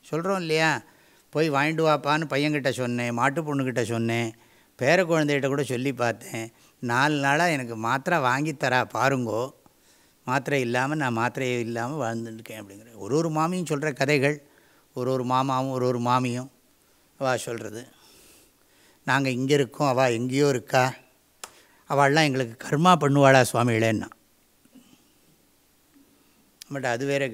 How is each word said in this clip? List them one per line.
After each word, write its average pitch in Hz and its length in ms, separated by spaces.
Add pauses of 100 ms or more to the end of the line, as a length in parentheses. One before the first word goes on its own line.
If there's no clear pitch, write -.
சொல்கிறோம் 180 340
இல்லையா? 160 260 (640)
போய் 160 220
வாங்கிட்டு 156 340
வாப்பான்னு 147 440
பையன்கிட்ட 143 380 (100)
சொன்னேன், 120 380
மாட்டு 139 280
பொண்ணுக்கிட்ட 131 360 (100)
சொன்னேன், 117 360 (500)
பேர 147 180 (140)
குழந்தைகிட்ட 147 420
கூட 143 100 (100)
சொல்லி 127 180 (100)
பார்த்தேன். 113 440 (440)
நாலு 139 260 (100)
நாளாக 156 300
எனக்கு 120 200 (100)
மாத்திரை 135 320 (100)
வாங்கித்தரா 131 540 (140)
பாருங்கோ, 120 460 (840)
மாத்திரை 135 380
இல்லாமல், 131 360
நான் 120 180
மாத்திரையே 123 380 (100)
இல்லாமல் 120 340
வாழ்ந்துட்டுருக்கேன் 113 600
அப்படிங்கிற 104 280 (140)
ஒரு 104 160
ஒரு 165 180
மாமியும் 170 340
சொல்கிற 151 180 (100)
கதைகள், 143 380 (580)
ஒரு 123 200
ஒரு 127 160
மாமாவும் 131 440
ஒரு 127 160
ஒரு 123 160
மாமியும் 127 420 (720)
அவா 131 140 (120)
சொல்கிறது. 113 360 (1300)
"நாங்கள் 131 300
இங்கே 135 220
இருக்கோம், 139 340
அவள் 123 240
எங்கேயோ 131 380
இருக்கா, 127 280 (1080)
அவள்லாம் 143 400
எங்களுக்கு 127 360
கர்மா 170 280 (100)
பண்ணுவாளா 139 380 (100)
சுவாமிகளேன்னா?" 113 580 (2500)
நம்மகிட்ட 135 340
அது 127 160
வேற 139 120 (100)